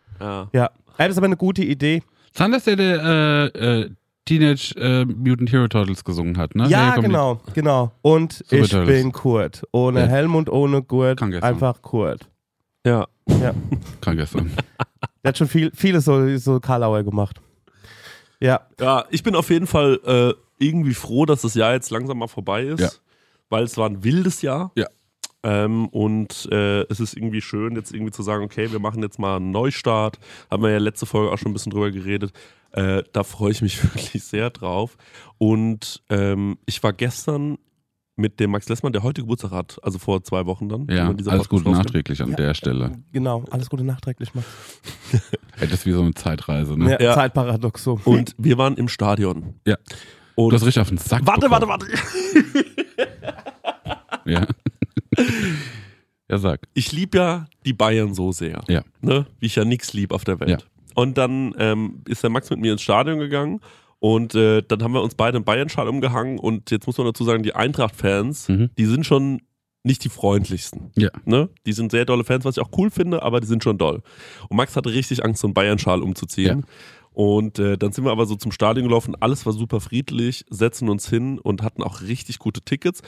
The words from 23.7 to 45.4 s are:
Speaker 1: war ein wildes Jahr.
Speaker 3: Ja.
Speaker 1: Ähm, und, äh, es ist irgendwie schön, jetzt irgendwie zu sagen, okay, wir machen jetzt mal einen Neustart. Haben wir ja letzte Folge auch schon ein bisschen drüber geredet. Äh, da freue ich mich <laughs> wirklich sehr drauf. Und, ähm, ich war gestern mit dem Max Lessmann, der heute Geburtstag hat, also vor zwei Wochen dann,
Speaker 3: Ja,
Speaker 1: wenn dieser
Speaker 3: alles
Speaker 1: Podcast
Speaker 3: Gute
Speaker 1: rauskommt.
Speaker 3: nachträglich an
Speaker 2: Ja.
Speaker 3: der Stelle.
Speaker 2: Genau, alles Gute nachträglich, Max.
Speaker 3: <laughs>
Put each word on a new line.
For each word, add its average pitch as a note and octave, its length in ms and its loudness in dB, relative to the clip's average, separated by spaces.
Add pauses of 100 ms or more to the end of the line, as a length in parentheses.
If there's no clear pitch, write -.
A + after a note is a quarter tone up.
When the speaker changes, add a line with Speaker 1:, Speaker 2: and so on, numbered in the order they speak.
Speaker 1:
war A2 120 0
ein G2 160 -8
wildes E3+ 380 0
Jahr. D3+ 320 -4
Speaker 3:
Ja. A2+ 120 0 (560)
Speaker 1:
Ähm, G#2+ 460 0
und, G#2+ 640 -2
äh, G2+ 400 0
es G#2 100 -4
ist G#2+ 140 -4
irgendwie G#2+ 280 -6
schön, A2+ 340 -6
jetzt A2 160 -10
irgendwie G#2+ 200 -8
zu - 100 -10
sagen, G#2 220 -4
okay, A2 280 -6
wir A2 60 -4
machen A2 240 -4
jetzt G2+ 160 -8
mal G2 180 -2
einen F#2 140 -4
Neustart. A2 680 -2 (320)
Haben G2+ 120 -2
wir A2 80 4
ja G#2+ 80 2
letzte G#2 260 -2
Folge G#2+ 260 0
auch G2 80 -2
schon - 120 -4
ein - 20 -4
bisschen G2+ 200 -6
drüber G#2 180 -2
geredet. G2 420 -4 (400)
Äh, F#2+ 300 0 (100)
da G2+ 120 0
freue G#2 280 -2
ich - 80 -2
mich G#2 220 -2
<laughs> - 20 -
wirklich - 400 -2
sehr A2 260 -4
drauf. F#2+ 460 -6 (420)
Und, A2 720 0
ähm, G2+ 480 -2 (100)
ich - 160 -8
war G#2+ 120 2
gestern C#3+ 640 -4 (580)
mit G#2+ 240 -2
dem G2+ 120 0
Max G#2 180 -4
Lessmann, A#2+ 240 -2
der G2+ 80 0
heute C3+ 180 -2
Geburtstag A2 300 -4
hat, F2+ 320 -8
also F#2 160 -6
vor F#2+ 260 -2
zwei F#2 220 -4
Wochen F#2+ 240 -6
dann, B2 180 -6
Speaker 3:
Ja, F2 200 2
Speaker 1:
wenn G2 100 0
dieser G2+ 140 -2
Speaker 3:
alles F#2+ 160 4
Speaker 1:
Podcast - 20 -4
Speaker 3:
Gute F2+ 140 2
Speaker 1:
rauskommt. F#2 220 4
Speaker 3:
nachträglich C#2+ 360 -4
an B1 80 -4
Speaker 2:
Ja. C#2+ 60 -2
Speaker 3:
der D2 180 0
Stelle. B1+ 380 -2 (200)
Speaker 2:
Genau, B2+ 380 -2
alles B2+ 180 -6
Gute C3 160 -6
nachträglich, C3 500 -8
Max. A#2+ 120 -6 (680)
Speaker 3:
<laughs> - 0 - (480)